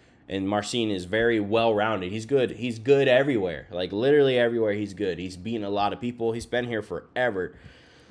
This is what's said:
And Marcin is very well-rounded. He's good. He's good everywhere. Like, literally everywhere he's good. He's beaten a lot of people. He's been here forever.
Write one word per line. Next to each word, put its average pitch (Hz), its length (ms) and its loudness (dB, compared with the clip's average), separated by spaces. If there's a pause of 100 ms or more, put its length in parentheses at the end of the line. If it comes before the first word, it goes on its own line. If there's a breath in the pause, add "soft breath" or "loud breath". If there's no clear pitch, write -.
(300 soft breath)
And 95 180 -4
Marcin 104 420 -2
is 95 140 -4
very 110 380 2
well-rounded. 104 680 2
He's 113 160 -8
good. 127 260 2
He's 117 280 -6
good 135 300 4
everywhere. 113 600 2
Like, 90 220 -4
literally 135 460 4
everywhere 117 340 2
he's 101 220 -4
good. 92 260 -4
He's 92 160 -8
beaten 107 300 -6
a 101 40 -6
lot 101 220 0
of 92 80 -8
people. 120 320 -4
He's 113 140 -6
been 120 220 -2
here 113 140 -4
forever. 95 760 -4 (540 loud breath)